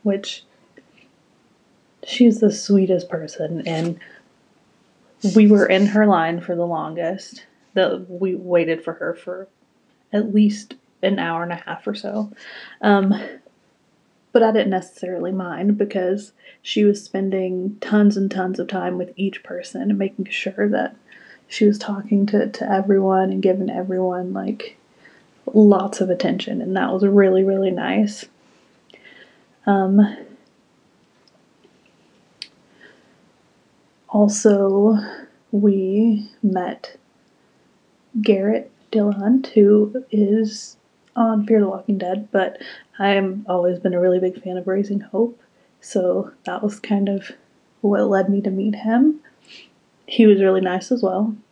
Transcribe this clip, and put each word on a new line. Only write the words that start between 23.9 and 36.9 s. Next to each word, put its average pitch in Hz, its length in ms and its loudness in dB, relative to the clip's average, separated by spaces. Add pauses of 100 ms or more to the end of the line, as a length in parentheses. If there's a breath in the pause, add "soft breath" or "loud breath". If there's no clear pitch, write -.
like, - 440 -10 (760 soft breath)
lots 202 480 4
of 185 100 -2
attention. - 500 -4
And 185 140 -8
that 185 180 -4
was 190 120 0
really, 196 400 6
really 196 260 0
nice. 196 540 -2 (1400 soft breath)
Um, 196 500 4 (4000 loud breath)
also, 208 880 2 (560 loud breath)
we 208 760 2 (140)
met 185 540 -4 (1300)